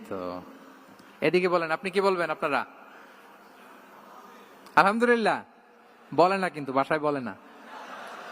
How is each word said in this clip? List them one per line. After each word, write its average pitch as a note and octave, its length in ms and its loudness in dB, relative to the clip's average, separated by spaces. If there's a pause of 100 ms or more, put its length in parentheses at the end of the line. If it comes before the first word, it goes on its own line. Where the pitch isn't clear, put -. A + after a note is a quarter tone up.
তো, F2+ 340 -8 (800)
এদিকে F3+ 280 2
বলেন, E3+ 220 0
আপনি E3+ 200 -4
কি F#3 100 0
বলবেন? F3+ 300 2
আপনারা C#3+ 360 -2 (2000)
আলহামদুলিল্লাহ G#3 640 4 (720)
বলে F3+ 240 4
না, F#3 100 -2
কিন্তু C#3 240 -8
বাসায় C#3 280 0
বলে D3 200 -2
না। A2 160 -8 (960)